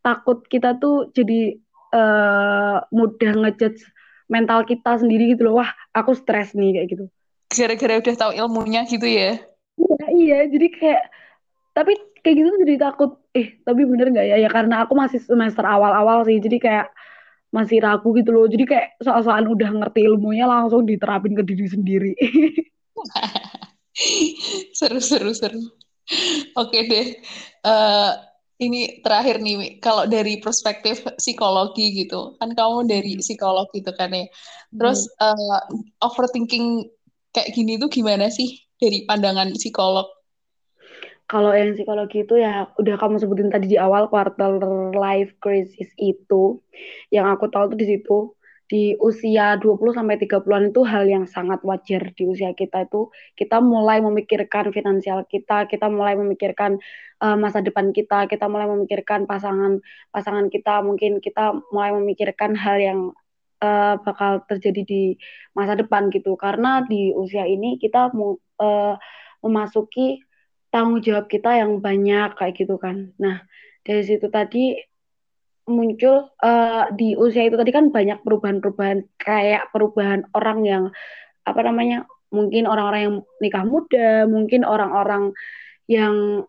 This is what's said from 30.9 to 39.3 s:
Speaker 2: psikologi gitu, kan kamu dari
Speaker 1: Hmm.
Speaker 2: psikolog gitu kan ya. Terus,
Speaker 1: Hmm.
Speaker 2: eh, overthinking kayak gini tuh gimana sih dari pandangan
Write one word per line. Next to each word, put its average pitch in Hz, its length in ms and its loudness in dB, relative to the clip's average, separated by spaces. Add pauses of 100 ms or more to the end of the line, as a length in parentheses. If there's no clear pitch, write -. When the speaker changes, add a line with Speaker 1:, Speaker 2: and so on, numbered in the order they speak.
Speaker 2:
psikologi 196 640 -2 (220)
gitu, - 340 -10
kan 233 180 -6
kamu 226 200 0 (140)
dari 196 240 -2
Speaker 1:
Hmm. 190 60 -8
Speaker 2:
psikolog 190 460 -2 (100)
gitu 190 220 -8
kan 185 160 -4
ya. 180 100 -6 (520)
Terus, 240 220 2 (200)
Speaker 1:
Hmm. 214 40 2
Speaker 2:
eh, 208 360 0 (480)
overthinking 240 580 -2 (680)
kayak - 200 -2
gini 226 260 0
tuh 294 100 -2
gimana 208 400 0
sih 254 160 -6 (340)
dari 208 280 0
pandangan 190 480 0